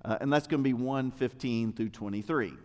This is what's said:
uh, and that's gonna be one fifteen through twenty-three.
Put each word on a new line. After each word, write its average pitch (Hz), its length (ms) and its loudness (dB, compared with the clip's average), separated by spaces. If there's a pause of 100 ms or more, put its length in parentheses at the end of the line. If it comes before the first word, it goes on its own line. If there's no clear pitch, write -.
uh, 110 160 -2
and 139 140 2
that's 147 140 4
gonna 143 160 2
be 131 100 4
one 131 380 0
fifteen 120 600 0
through 110 180 -2
twenty-three. 104 640 -2 (120)